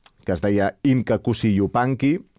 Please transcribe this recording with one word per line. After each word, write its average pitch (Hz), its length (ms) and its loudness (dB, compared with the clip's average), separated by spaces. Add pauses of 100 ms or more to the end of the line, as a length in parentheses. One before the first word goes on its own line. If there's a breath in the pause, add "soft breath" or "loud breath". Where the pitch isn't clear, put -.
(240)
que 98 80 -2
es 87 100 -4
deia 101 400 0
Inca 127 360 2
Cusi 110 360 0
Yupanqui, 123 640 0 (200)